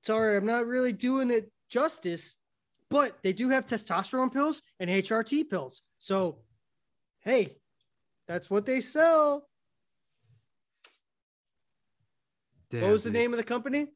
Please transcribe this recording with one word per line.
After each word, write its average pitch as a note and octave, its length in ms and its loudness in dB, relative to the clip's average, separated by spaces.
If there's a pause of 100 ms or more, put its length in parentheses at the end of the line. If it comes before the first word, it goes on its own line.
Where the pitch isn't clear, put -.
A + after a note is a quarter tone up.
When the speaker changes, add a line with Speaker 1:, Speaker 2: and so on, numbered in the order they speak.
Speaker 1:
sorry, A3 340 2
I'm G3 80 0
not A#3 200 0
really B3 280 0
doing B3+ 380 0
it A3 180 0 (200)
justice, A3+ 640 -2 (540)
but C4+ 340 0
they F#3+ 100 2
do A#3 160 -2
have C4 160 2
testosterone B3 680 -2
pills D4 280 0 (200)
and F3 80 -4
H F#3+ 240 0
R A3 100 0
T C#4+ 220 0
pills. D#3 360 -6 (180)
So, F#3+ 400 -2 (840)
hey, G#3 340 0 (720)
that's F3 220 -8
what G#3 160 0
they C4 160 0
sell. D4+ 640 4 (3250)
Speaker 2:
Damn, A#2+ 120 -4
Speaker 1:
What G3 80 4
was G#3+ 120 2
the A#3 80 -6
Speaker 2:
dude. A#3 80 0
Speaker 1:
name A#3+ 140 2
of A#3 40 -4
the A#3 60 -4
company? C4 520 -4